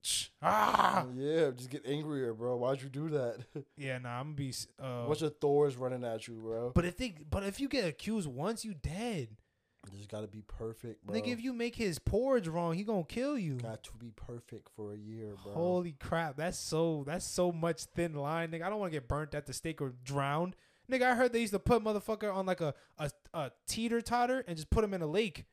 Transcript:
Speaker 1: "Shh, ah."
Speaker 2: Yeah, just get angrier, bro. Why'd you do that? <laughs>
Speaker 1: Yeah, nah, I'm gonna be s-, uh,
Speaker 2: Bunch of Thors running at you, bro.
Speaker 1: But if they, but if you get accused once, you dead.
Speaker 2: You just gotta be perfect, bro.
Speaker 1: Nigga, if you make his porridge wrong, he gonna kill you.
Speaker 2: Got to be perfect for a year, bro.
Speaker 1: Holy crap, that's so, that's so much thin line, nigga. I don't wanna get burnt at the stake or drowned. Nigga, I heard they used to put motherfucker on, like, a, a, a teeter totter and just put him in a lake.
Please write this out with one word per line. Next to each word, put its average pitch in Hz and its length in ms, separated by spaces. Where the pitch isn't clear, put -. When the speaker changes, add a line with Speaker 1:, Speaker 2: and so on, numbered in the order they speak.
Speaker 1:
"Shh, - 280
ah." 190 640
Speaker 2:
Yeah, 147 360
just 123 180
get 139 180
angrier, 143 460
bro. 120 240
Why'd 123 240
you 135 80
do 143 220
that? 123 260
<laughs> 143 100
Speaker 1:
Yeah, 131 220
nah, 123 200
I'm 139 100
gonna 151 80
be 139 120
s-, - 180
uh, 123 240
Speaker 2:
Bunch 151 140
of 151 180
Thors 143 380
running 127 280
at 113 220
you, 120 100
bro. 113 380
Speaker 1:
But 170 120
if 175 100
they, 233 200
but 190 140
if 196 180
you 277 80
get 254 180
accused 185 420
once, 156 360
you 220 80
dead. 170 560
Speaker 2:
You 101 60
just 101 120
gotta 107 160
be 104 140
perfect, 113 680
bro. 202 80
Speaker 1:
Nigga, 220 200
if 226 80
you 262 100
make 233 240
his 190 220
porridge 240 500
wrong, 165 260
he 185 80
gonna 208 220
kill 269 340
you. 156 180
Speaker 2:
Got 113 280
to - 140
be 117 180
perfect - 580
for 104 200
a - 20
year, 107 380
bro. 101 80
Speaker 1:
Holy 175 400
crap, 156 460
that's 175 200
so, 160 480
that's 170 200
so 180 260
much 165 320
thin 170 200
line, 160 380
nigga. 165 100
I 180 80
don't 214 80
wanna 190 120
get 143 160
burnt 147 280
at 147 100
the 131 80
stake 156 300
or 135 100
drowned. 143 540
Nigga, 254 120
I 247 140
heard 240 160
they 233 80
used 214 120
to 202 60
put 233 240
motherfucker 214 500
on, 190 140
like, 185 140
a, 151 120
a, 147 140
a 143 160
teeter 233 340
totter 240 460
and 175 100
just 156 140
put 220 140
him 202 100
in 180 80
a 160 60
lake. 190 440